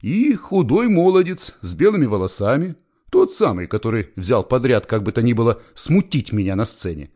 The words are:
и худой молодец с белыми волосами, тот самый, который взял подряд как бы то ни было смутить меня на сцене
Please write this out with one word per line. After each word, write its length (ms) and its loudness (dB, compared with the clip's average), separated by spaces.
и 340 0
худой 540 2
молодец 720 2
с 140 -8
белыми 320 2
волосами, 720 -2
тот 240 2
самый, 320 -2
который 500 -4
взял 260 0
подряд 440 0
как 160 -2
бы 100 -4
то 80 -2
ни 140 2
было 260 -2
смутить 580 -2
меня 240 -2
на 80 -2
сцене 500 -8